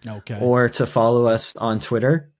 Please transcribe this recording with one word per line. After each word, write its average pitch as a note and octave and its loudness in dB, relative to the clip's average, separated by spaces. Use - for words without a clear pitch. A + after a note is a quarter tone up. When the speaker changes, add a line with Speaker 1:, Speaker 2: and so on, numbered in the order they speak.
Speaker 1:
Okay. G#2+ -12
Speaker 2:
or B2 2
to A#2+ -2
follow A#2+ 2
us A2+ 2
on A2 -4
Twitter, C3 -2